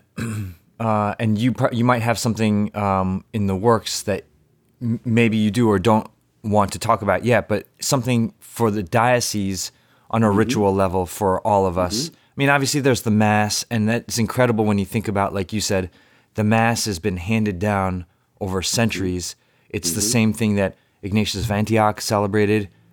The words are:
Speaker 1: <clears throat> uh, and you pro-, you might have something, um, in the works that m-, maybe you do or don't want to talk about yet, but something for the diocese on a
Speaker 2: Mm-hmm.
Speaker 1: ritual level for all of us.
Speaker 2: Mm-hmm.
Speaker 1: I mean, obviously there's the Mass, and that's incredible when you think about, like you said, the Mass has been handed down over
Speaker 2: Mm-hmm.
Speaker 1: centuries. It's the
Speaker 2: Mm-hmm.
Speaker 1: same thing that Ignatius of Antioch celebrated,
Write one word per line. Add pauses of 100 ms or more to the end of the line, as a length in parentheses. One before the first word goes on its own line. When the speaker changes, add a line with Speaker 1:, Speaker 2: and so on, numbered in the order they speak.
(160)
Speaker 1:
<clears throat>
uh,
and
you
pro-,
you
might
have
something,
um,
in
the
works
that (560)
m-,
maybe
you
do
or
don't (380)
want
to
talk
about
yet,
but (140)
something
for
the
diocese (360)
on
a
Speaker 2:
Mm-hmm.
Speaker 1:
ritual
level
for
all
of
us.
Speaker 2:
Mm-hmm.
Speaker 1:
I
mean,
obviously
there's
the
Mass,
and
that's
incredible
when
you
think
about,
like
you
said, (440)
the
Mass
has
been
handed
down (340)
over
Speaker 2:
Mm-hmm.
Speaker 1:
centuries. (340)
It's
the
Speaker 2:
Mm-hmm.
Speaker 1:
same
thing
that (260)
Ignatius
of
Antioch
celebrated, (240)